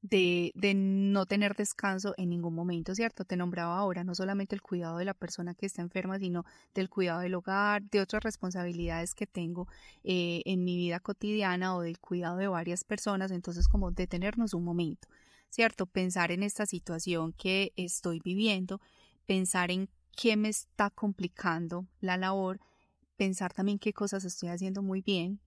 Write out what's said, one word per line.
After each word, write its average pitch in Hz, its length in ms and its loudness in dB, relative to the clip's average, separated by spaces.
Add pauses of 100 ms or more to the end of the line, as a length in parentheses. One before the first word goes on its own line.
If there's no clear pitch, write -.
de, 180 520 4
de 196 200 4
no 196 520 4
tener 202 300 2
descanso 202 600 -2
en 180 140 0
ningún 170 240 -2
momento, 170 400 -2
¿cierto? 220 300 -2
Te 185 120 -4
nombraba 175 420 -2
ahora 185 260 0
no 180 100 -4
solamente 190 400 -2
el 196 80 -8
cuidado 170 360 -4
de 175 60 -2
la 196 100 -2
persona 175 400 -8
que - 120 -8
está 196 160 -6
enferma, 190 360 -4
sino 175 260 -2 (300)
del 190 140 -2
cuidado 175 320 0
del 180 140 -2
hogar, 202 480 0
de 208 180 2
otras 214 220 -2
responsabilidades 175 920 -4
que 208 120 -6
tengo, 175 400 -6 (380)
eh, 175 400 0
en 180 200 2
mi 180 120 2
vida 175 240 0
cotidiana 190 760 0
o 175 40 0
del 170 180 -4
cuidado 175 380 -2
de 190 120 0
varias 175 360 -2
personas, 196 480 -2
entonces 175 360 2
como 190 220 4
detenernos 190 640 0
un 175 100 0
momento, 170 440 -2 (420)
¿cierto? 226 360 2
Pensar 180 440 2
en 175 120 0
esta 208 240 0
situación 165 680 -2
que 190 440 0
estoy 175 460 -2
viviendo, 190 580 0 (460)
pensar 185 460 2
en 190 160 0 (280)
qué 220 200 4
me 214 140 2
está - 400 0
complicando 175 960 -2 (140)
la 185 160 0
labor, 190 440 0 (560)
pensar 190 360 0
también 202 260 0
qué 214 140 -2
cosas 196 320 -2
estoy 175 260 -6
haciendo 190 320 -4
muy 190 200 -2
bien 190 440 0